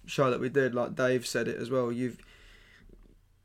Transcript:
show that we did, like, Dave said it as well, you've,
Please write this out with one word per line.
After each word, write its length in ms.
show 240
that 80
we 100
did, 240
like, 220
Dave 320
said 200
it 100
as 120
well, 220
you've, 260